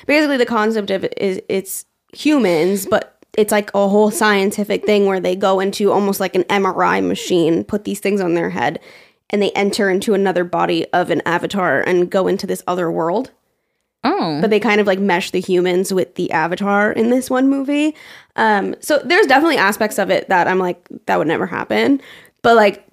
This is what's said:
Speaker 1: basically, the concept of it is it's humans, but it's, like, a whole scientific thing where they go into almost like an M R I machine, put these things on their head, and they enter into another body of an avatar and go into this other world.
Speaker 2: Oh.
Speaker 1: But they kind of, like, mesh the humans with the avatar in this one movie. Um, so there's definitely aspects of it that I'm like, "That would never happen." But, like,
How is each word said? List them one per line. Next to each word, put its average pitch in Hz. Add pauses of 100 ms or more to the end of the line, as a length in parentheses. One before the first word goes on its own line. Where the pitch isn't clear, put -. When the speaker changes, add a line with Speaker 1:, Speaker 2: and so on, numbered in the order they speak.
Speaker 1:
basically, 294
the 240
concept 220
of 190
it -
is 190
it's - (260)
humans, 196
but - (220)
it's, 214
like, 208
a 202
whole 208
scientific 202
thing 202
where 190
they 180
go 190
into 196
almost 196
like 190
an 185
M 196
R 180
I 180
machine, 175
put 202
these 196
things 202
on 175
their 170
head, 156 (500)
and 202
they 196
enter 202
into 196
another 185
body 170
of 175
an 175
avatar 170
and 180
go 190
into 190
this 185
other 180
world. 175 (760)
Speaker 2:
Oh. 196
Speaker 1:
But 208
they 208
kind 214
of, 202
like, 190
mesh 190
the 185
humans 180
with 185
the -
avatar 202
in 226
this 254
one 262
movie. 285 (420)
Um, 208
so -
there's 349
definitely 277
aspects 208
of 190
it -
that 180
I'm 185
like, 180 (180)
"That 185
would 160
never 156
happen." 226 (420)
But, 233
like, 208